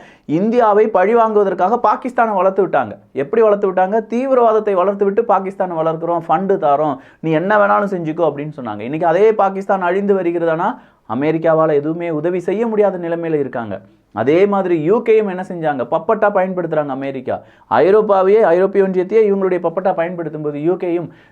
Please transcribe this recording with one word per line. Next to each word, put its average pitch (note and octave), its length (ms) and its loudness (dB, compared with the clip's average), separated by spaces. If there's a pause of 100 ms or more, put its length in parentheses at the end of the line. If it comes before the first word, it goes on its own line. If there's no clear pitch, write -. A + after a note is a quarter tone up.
(240)
இந்தியாவை G#3+ 640 2
பழி G#3 260 2
வாங்குவதற்காக G#3 680 2
பாகிஸ்தானை A#3 520 0
வளர்த்து F#3+ 320 2
விட்டாங்க. B2+ 300 -2 (160)
எப்படி F3 300 0
வளர்த்து G3+ 300 2
விட்டாங்க? F#3+ 360 0
"தீவிரவாதத்தை A3+ 640 0
வளர்த்து G3+ 300 0
விட்டு G#3 180 2
பாகிஸ்தானை F#3+ 600 -2
வளர்க்குறோம், E3 460 -2
ஃபண்டு F#3 280 0
தாரோம், D3 440 0 (200)
நீ D#3+ 100 -4
என்ன F3+ 260 0
வேணாலும் G3+ 360 2
செஞ்சுக்கோ" E3 400 -2
அப்படின்னு D3 240 -10
சொன்னாங்க. A2 240 -10
இன்னைக்கு D3+ 260 -4
அதே G3+ 280 4
பாகிஸ்தான் G3 480 -2
அழிந்து G3 320 0
வருகிறதானா? E3+ 640 -2 (320)
அமெரிக்காவால D#3+ 640 0
எதுவுமே D#3+ 380 -2
உதவி E3 280 -2
செய்ய G3+ 280 -2
முடியாத G#3 320 0
நிலைமையில E3+ 400 -4
இருக்காங்க. A#2+ 420 -6 (320)
அதே D3 340 2
மாதிரி F#3 360 0
யூ G#3+ 200 2
கேயும் A3 260 2
என்ன F#3 200 -6
செஞ்சாங்க? D#3+ 300 -4
பப்பட்டா G#3 520 -2
பயன்படுத்துறாங்க F3 560 -2
அமெரிக்கா. C3 540 -6 (300)
ஐரோப்பாவையே, G3 720 4
ஐரோப்பிய G3 440 2
ஒன்றியத்தையே G3 480 2
இவங்களுடைய F#3+ 260 0
பப்பட்டா F3 360 -2
பயன்படுத்தும் E3 480 -6
போது, D3 200 -6
யூ F3 140 0
கேயும், F3 320 -4 (240)